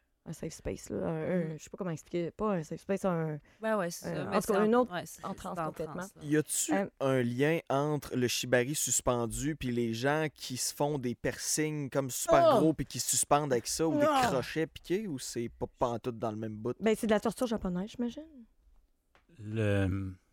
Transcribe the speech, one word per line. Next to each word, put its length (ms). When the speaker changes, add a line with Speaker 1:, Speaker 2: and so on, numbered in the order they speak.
Speaker 1:
un 60
safe 200
space, 380
là, 60
un, 20
un, 140
Speaker 2:
Mm. 120
Speaker 1:
je 60
sais 80
pas 80
comment 100
expliquer, 400
pas 240
un 100
safe 180
space, 240
un, 340
Speaker 2:
Ben 160
ouais, 140
c'est 200
Speaker 1:
euh, 80
Speaker 2:
ça, 40
Speaker 1:
en 80
Speaker 2:
mais 120
Speaker 1:
tout 120
cas, 0
Speaker 2:
c'est 60
Speaker 1:
un 140
Speaker 2:
en, 60
Speaker 1:
autre 140
Speaker 2:
ouais, 140
c'est, 180
Speaker 1:
en 40
Speaker 2:
c'est 60
Speaker 1:
transe 220
Speaker 2:
en 80
Speaker 1:
complètement. 300
Speaker 2:
transe, 200
là. 80
Speaker 3:
Y 140
a-tu 380
Speaker 1:
Euh, 100
Speaker 3:
un 240
lien 360
entre 460
le 120
shibari 480
suspendu 800
puis 160
les 240
gens 360
qui 260
se 180
font 240
des 160
piercings 760
comme 220
super 420
Speaker 1:
Oh ! 60
Speaker 3:
gros 140
puis 120
qui 140
se 100
suspendent 420
avec 140
ça 220
ou 120
des 60
Speaker 1:
Non ! 160
Speaker 3:
crochets 460
piqués 400
ou 100
c'est 320
pas 160
pantoute 400
dans 120
le 60
même 180
bout ? 240
Speaker 1:
Ben, 160
c'est 120
de 40
la 80
torture 280
japonaise, 420
j'imagine. 340
Speaker 4:
Le, 760